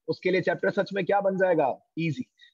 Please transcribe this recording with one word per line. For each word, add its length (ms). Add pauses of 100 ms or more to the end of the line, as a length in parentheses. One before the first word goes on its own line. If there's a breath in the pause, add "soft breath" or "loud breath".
उसके 220
लिए 100
chapter 300
सच 220
में 120
क्या 160
बन 160
जाएगा? 440 (180)
easy। 260 (300 soft breath)